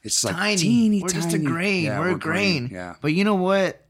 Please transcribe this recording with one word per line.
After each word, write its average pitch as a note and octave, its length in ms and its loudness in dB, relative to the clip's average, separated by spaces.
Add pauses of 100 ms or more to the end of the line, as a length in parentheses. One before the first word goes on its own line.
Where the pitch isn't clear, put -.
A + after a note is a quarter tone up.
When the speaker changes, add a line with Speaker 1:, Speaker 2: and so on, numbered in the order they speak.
Speaker 1:
It's, - 200 -2
like, D3+ 120 -2
Speaker 2:
Tiny. G3+ 260 0
Speaker 1:
teeny G#3+ 400 4
Speaker 2:
We're F3+ 80 -4
just E3+ 200 -2
a - 20 0
Speaker 1:
tiny. D#3+ 140 0
Speaker 2:
grain. F3 400 0
Speaker 1:
Yeah, - 140 -2
Speaker 2:
We're F3 120 -2
Speaker 1:
we're E3+ 40 0
Speaker 2:
a - 40 -10
grain. E3 480 -2
Speaker 1:
grain. G2+ 80 -10
Yeah. F2+ 260 -12
Speaker 2:
But D#3 120 0
you F#3 120 2
know G#3 100 4
what? F#3 540 0